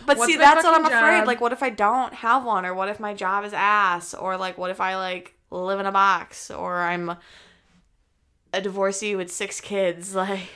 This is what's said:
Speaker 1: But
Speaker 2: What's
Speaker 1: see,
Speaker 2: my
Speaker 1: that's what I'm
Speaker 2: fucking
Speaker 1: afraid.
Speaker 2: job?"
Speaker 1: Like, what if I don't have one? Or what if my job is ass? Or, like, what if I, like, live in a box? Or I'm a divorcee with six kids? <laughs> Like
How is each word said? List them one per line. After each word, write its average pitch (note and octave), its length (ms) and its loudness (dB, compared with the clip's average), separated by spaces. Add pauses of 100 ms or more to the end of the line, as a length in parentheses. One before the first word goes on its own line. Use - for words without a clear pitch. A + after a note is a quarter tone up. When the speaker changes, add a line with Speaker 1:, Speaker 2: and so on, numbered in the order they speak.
Speaker 1:
But C#4+ 120 4
Speaker 2:
What's C#4 140 4
Speaker 1:
see, D#4 60 2
Speaker 2:
my D#4 60 6
Speaker 1:
that's D#4 200 8
what E4 120 6
I'm D#4 80 4
Speaker 2:
fucking D#4+ 140 2
Speaker 1:
afraid. E4+ 220 6
Speaker 2:
job?" G#3+ 80 0
Speaker 1:
Like, A#3+ 140 0
what A#3+ 100 0
if C4 120 -4
I B3+ 80 0
don't A3 420 0
have B3 320 0
one? G3 200 0
Or F3+ 100 -4
what F#3+ 140 -2
if G#3 100 -8
my G#3 160 -6
job G3 280 -2
is G#3 100 -10
ass? F#3+ 600 2
Or, F#3 240 -6
like, F#3 200 -6
what F3+ 120 -6
if F#3+ 100 -6
I, F#3+ 160 -2
like, F#3 380 -8 (160)
live F#3 320 -4
in G3 40 -4
a G3 60 -4
box? G3 600 0
Or F3+ 260 -6
I'm F3 400 -4 (1400)
a F#3+ 80 -4
divorcee G3 540 -4
with F3+ 160 -6
six - 280 -8
kids? F#3+ 560 -4
<laughs> F#3 60 0
Like F#3+ 340 -6